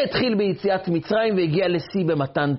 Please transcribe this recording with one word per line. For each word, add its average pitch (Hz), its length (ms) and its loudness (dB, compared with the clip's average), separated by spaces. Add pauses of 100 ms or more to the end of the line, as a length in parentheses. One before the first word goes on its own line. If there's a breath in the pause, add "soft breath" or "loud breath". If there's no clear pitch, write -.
התחיל 247 320 0
ביציאת 196 520 0
מצרים 208 480 0
והגיע 175 320 2
לשיא 175 400 -2
במתן 143 520 0